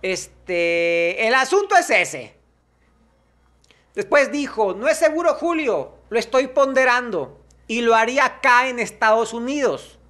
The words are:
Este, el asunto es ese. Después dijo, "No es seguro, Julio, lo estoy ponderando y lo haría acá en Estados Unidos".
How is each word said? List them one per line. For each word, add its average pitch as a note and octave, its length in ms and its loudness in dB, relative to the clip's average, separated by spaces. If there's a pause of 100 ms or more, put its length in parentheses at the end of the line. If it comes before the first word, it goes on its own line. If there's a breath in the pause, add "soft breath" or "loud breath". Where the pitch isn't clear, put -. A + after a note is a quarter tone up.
Este, E3+ 1300 -2
el A#3 60 2
asunto F#4+ 420 2
es F4 140 4
ese. E3 460 -2 (1600 soft breath)
Después A3 380 0
dijo, A3 420 -2
"No G#3 140 -6
es D#4 100 0
seguro, D#4+ 380 0
Julio, C#4+ 600 -4 (140)
lo G#3+ 80 -2
estoy B3+ 300 0
ponderando B3+ 920 0 (280)
y A3+ 140 -4
lo A#3 140 4
haría B3 300 2
acá B3 420 2
en B3+ 120 -6
Estados A3+ 540 0
Unidos". A#3+ 680 -4 (100)